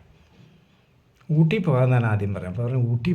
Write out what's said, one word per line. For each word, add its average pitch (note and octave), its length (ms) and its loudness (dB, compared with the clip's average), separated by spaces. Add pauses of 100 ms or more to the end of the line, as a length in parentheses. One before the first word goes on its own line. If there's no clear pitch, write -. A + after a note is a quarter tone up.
(1400)
"ഊട്ടി E3 280 4
പോകാമെന്ന്" B2+ 320 2
ഞാൻ A#2 140 0
ആദ്യം G2+ 240 -2
പറയാം. F2+ 180 -8
അപ്പൊ A#2 120 -6
പറഞ്ഞു, B2+ 160 -2 (100)
"ഊട്ടി A#2+ 240 -2